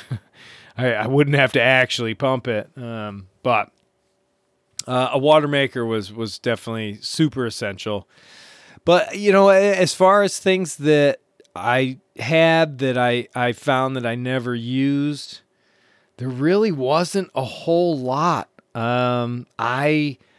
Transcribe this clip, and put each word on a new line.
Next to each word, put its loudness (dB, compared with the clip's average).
<laughs> -20
I, 0
I -2
wouldn't 2
have 2
to 2
actually 2
pump -2
it. -4
Um, -12
but, 0
uh, -2
a 0
water 4
maker -2
was, -4
was -10
definitely -6
super -2
essential. -8
But, 2
you 2
know, 8
a-, 6
as 2
far 4
as -2
things -2
that 2
I -2
had 2
that 0
I, 0
I -2
found -2
that -6
I -4
never -4
used, -4
there -8
really 0
wasn't -2
a -2
whole 0
lot. -2
Um, -2
I, -2